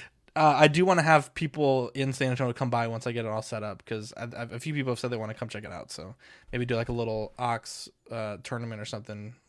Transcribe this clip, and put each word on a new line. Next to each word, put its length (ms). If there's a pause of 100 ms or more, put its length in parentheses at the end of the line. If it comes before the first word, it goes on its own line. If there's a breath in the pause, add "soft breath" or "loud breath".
(340 loud breath)
Uh, 220
I 120
do 180
wanna 160
have 320
people 560
in 240
San 160
Antonio 240
come 160
by 160
once 200
I 60
get 140
it 20
all 140
set 200
up, 220
'cause 320
I, 60
I, 220
a 140
few 140
people 200
have 60
said 120
they 80
wanna 160
come 160
check 140
it 80
out, 180
so 240 (360 loud breath)
maybe 140
do, 120
like, 120
a 40
little 460
Ox, 520 (200)
uh, 320
tournament 380
or 60
something, 480 (140)